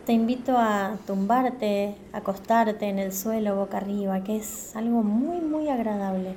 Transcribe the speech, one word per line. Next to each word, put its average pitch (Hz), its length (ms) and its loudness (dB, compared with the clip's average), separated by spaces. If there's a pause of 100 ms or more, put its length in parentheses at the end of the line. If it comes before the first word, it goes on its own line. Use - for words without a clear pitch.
Te 240 80 2
invito 247 460 2
a 208 480 2
tumbarte, 202 880 0 (160)
acostarte 214 760 0
en 196 100 -2
el 190 160 -2
suelo 214 420 0
boca 196 220 -2
arriba, 196 440 -2
que 214 140 -2
es - 400 -10
algo 233 260 0
muy, 269 380 0
muy 302 280 -2
agradable. 196 680 -2